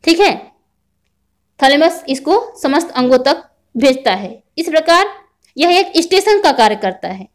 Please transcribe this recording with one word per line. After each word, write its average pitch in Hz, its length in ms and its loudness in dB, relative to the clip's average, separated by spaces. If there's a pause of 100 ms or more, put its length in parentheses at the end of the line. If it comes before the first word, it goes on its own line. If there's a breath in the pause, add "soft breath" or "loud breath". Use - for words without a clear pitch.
ठीक 330 160 0
है, - 320 -2 (1080)
थैलेमस 294 460 2
इसको 302 540 -2
समस्त 285 280 -2
अंगों 254 280 2
तक 277 260 -2 (320)
भेजता 262 380 0
है। 196 280 -12 (160)
इस 339 100 -4
प्रकार 330 380 2 (500)
यह 349 220 2
एक 381 180 -2
स्टेशन 392 440 2
का 320 120 2
कार्य 220 240 2
करता 190 320 -6
है। 190 260 -14